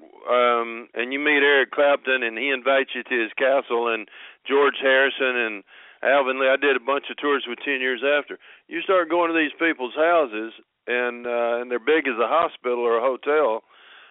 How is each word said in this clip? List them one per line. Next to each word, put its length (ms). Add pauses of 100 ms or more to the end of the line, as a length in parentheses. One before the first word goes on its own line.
(280)
um, 640
and 200
you 60
meet 240
Eric 280
Clapton 520
and 140
he 120
invites 460
you 80
to 180
his 120
castle 560
and 200 (360)
George 360
Harrison 540
and 280 (380)
Alvin 380
Lee. 100
I 60
did 200
a 40
bunch 320
of 60
tours 300
with 120
Ten 220
Years 220
After. 360 (280)
You 140
start 280
going 220
to 60
these 220
people's 360
houses 580 (340)
and, 400
uh, 340
and 80
they're 100
big 280
as 100
a 100
hospital 520
or 180
a 40
hotel, 640 (480)